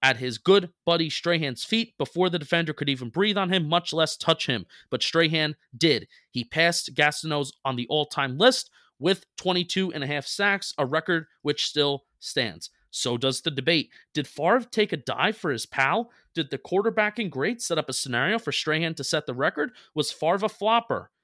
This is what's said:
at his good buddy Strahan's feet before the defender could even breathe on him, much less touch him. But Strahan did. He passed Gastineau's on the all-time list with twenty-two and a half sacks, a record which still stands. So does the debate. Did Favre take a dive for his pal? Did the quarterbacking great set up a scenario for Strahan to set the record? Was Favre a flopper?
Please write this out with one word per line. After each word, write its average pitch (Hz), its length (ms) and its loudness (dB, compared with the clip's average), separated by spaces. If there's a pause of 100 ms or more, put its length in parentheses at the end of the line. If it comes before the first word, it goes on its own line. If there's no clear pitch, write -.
at 131 160 6
his 127 200 -6
good 185 320 6 (140)
buddy 165 240 2
Strahan's 160 560 -2
feet 226 320 -2
before 175 320 0
the 170 100 -2
defender 156 340 0
could 143 160 0
even 127 200 -2
breathe 196 300 0
on 185 140 0
him, 170 160 0
much 170 240 0
less 160 240 0
touch - 300 0
him. 110 200 -2 (240)
But 127 120 -2
Strahan 156 540 0 (200)
did. 143 300 2 (240)
He 123 140 -4
passed 165 500 0
Gastineau's 147 580 0 (120)
on 131 120 -2
the 123 120 -4
all-time 139 480 -2
list 226 340 4 (300)
with 185 240 0 (120)
twenty-two 180 560 0
and 151 100 -6
a 135 60 -6
half 147 180 -4
sacks, 202 500 -2
a 147 80 0
record 160 420 -2 (160)
which 147 240 0
still 143 360 0 (160)
stands. 104 520 -6 (200)
So 123 280 -2
does 131 240 -2
the 170 80 -2
debate. 143 400 0 (240)
Did 147 120 -2
Favre 208 440 2
take 208 220 0
a - 40 -2
dive 139 400 -2
for 165 160 -4
his 117 140 -4
pal? 165 440 0 (240)
Did 156 160 -4
the 135 80 -6
quarterbacking 208 720 0
great 170 300 -4
set - 180 -2
up 147 100 -2
a 139 40 -4
scenario 135 460 0
for 220 120 -6
Strahan 156 440 -2
to 139 100 -8
set 156 220 -2
the 127 80 -4
record? 180 380 -2 (220)
Was 151 160 -2
Favre 185 360 0
a - 20 2
flopper? 214 600 0 (140)